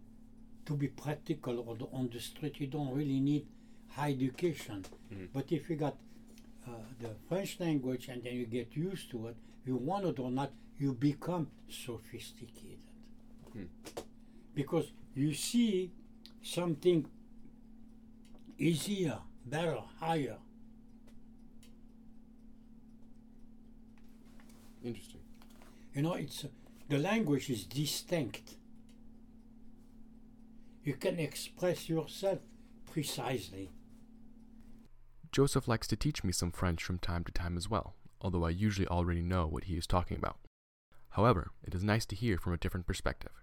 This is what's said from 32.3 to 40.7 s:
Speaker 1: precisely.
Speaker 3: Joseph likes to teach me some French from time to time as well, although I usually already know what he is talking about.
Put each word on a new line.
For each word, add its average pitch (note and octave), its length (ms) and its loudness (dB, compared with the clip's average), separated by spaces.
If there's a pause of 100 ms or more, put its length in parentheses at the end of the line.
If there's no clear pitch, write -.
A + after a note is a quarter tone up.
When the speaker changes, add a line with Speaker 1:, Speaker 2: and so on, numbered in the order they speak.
Speaker 1:
precisely. A#2 800 -2 (1600)
Speaker 3:
Joseph C3+ 380 6
likes A2+ 200 4
to A2+ 80 6
teach - 280 2
me F#2 80 4
some F2 180 2
French E2+ 320 2
from F#2 160 0
time F2 260 2
to - 80 -6
time F2 240 2
as F2+ 140 -2
well, - 240 0 (260)
although F2+ 240 4
I E2 60 6
usually F#2+ 380 4
already F2 340 6
know F2 240 4
what D#2 180 0
he D#2+ 120 0
is E2+ 100 0
talking - 300 6
about. - 220 0 (720)